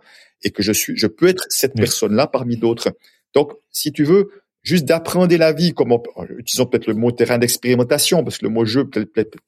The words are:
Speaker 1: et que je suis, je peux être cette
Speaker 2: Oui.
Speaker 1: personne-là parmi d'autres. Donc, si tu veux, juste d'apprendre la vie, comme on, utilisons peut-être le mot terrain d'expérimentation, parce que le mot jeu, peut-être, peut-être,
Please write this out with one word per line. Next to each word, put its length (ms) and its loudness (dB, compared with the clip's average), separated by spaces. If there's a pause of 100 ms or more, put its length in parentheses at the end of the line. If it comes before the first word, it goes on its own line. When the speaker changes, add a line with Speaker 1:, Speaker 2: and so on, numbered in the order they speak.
(440)
Speaker 1:
et 60 -4
que 140 -4
je 80 0
suis, 260 -4
je 100 0
peux 200 2
être 220 0
cette 260 -2
Speaker 2:
Oui. 60 0
Speaker 1:
personne-là 460 0
parmi 300 -4
d'autres. 340 -2 (440)
Donc, 180 2 (180)
si 200 -6
tu 120 -2
veux, 260 4 (340)
juste 220 0
d'apprendre 500 2
la 180 4
vie, 200 -2
comme 180 0
on, 100 2 (360)
utilisons 280 -2
peut-être 220 -2
le 80 0
mot 160 0
terrain 280 0
d'expérimentation, 840 0
parce 160 -10
que 60 -4
le 60 -2
mot 140 0
jeu, 220 0
peut-être, 260 -6
peut-être, 240 -4 (100)